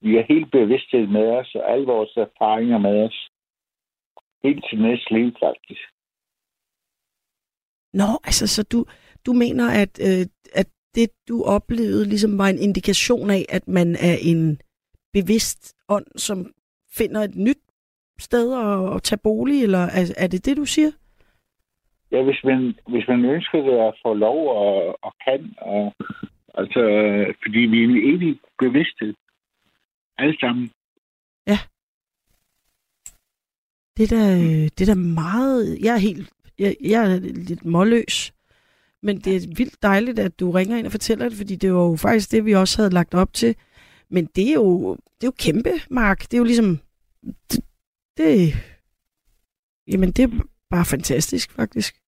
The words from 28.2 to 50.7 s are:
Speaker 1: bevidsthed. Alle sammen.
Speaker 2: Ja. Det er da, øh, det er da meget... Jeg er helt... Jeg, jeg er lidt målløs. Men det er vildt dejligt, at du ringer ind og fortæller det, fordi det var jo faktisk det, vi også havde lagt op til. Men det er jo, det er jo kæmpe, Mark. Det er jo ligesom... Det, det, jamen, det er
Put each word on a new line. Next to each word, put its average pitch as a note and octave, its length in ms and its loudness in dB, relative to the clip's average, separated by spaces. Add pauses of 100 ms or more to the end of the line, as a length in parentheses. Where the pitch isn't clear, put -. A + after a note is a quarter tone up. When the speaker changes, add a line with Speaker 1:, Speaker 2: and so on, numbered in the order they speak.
Speaker 1:
bevidsthed. B2+ 560 -2 (1040)
Alle D3+ 220 0
sammen. A#2+ 300 -2 (760)
Speaker 2:
Ja. G#3 120 2 (2500)
Det A3 160 2
er A#3 40 2
da, G#3+ 200 4
øh, D#3+ 320 2 (100)
det - 20 -2
er G3+ 140 4
da - 0 -
meget... F#3 840 -2
Jeg A3+ 140 0
er A#3 40 2
helt... F#3+ 340 -2 (260)
Jeg, G3 220 -2
jeg A3 320 2
er F#3 80 0
lidt F3 440 -10
målløs. G3 680 0 (720)
Men G3+ 180 -4
det F#3+ 160 -2
er F3 200 -8
vildt - 260 -6
dejligt, A3 360 0
at G3 220 -4
du F3+ 100 -2
ringer F#3+ 260 0
ind A3+ 100 -4
og G3+ 60 -8
fortæller A3 360 -4
det, A3+ 100 -10
fordi G3 180 -8
det F#3+ 180 0
var F3+ 160 4
jo E3 60 0
faktisk G#3 360 0
det, A3+ 120 2
vi G#3+ 100 2
også F#3+ 280 2
havde F#3+ 120 2
lagt F3 200 0
op F#3 180 2
til. A#3 240 0 (520)
Men F3 180 0
det G3 220 -2
er D4 60 2
jo, F3+ 400 2
det - 280 -18
er A#3 40 -2
jo C4 120 -2
kæmpe, A3+ 320 -2 (200)
Mark. A3 320 0
Det - 120 -12
er A#3+ 40 4
jo A#3+ 60 4
ligesom... A3+ 340 2 (720)
Det, - 140 -4 (520)
det, A3+ 360 4 (1300)
jamen, F#3+ 260 0
det B3 120 2
er A#3 160 -2 (300)